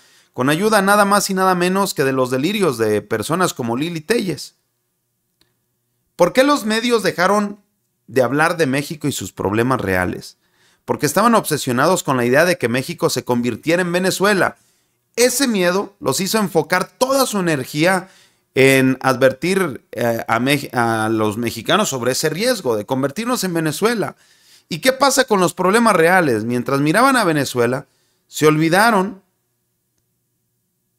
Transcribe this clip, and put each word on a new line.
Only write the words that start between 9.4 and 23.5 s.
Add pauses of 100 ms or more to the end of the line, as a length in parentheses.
reales? (480)
Porque
estaban
obsesionados
con
la
idea
de
que
México
se
convirtiera
en
Venezuela. (600)
Ese
miedo
los
hizo
enfocar
toda
su
energía (460)
en
advertir,
eh,
a
Mex-,
a
los
mexicanos
sobre
ese
riesgo
de
convertirnos
en